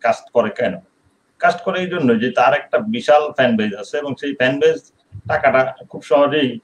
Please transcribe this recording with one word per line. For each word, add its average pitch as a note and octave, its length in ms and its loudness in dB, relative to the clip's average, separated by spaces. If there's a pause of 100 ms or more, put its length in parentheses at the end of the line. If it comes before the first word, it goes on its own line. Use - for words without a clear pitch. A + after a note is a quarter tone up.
cast - 300 -2
করে A2 180 0
কেন? G#2+ 280 -4 (640)
Cast - 220 0
করে F#3 180 -4
এই F3+ 80 -4
জন্য C#3 320 0
যে A#2+ 120 -2
তার C#3 220 2
একটা - 260 -2
বিশাল A#2+ 520 0
fan A#2+ 260 2
base G#2+ 160 -2
আছে, - 240 -8
এবং C#3+ 180 -6
সেই C#3 200 -6
fan C3+ 240 0
base D#3+ 320 0 (360)
টাকাটা C3+ 460 2 (160)
খুব - 120 -16
সহজেই, C#3+ 640 0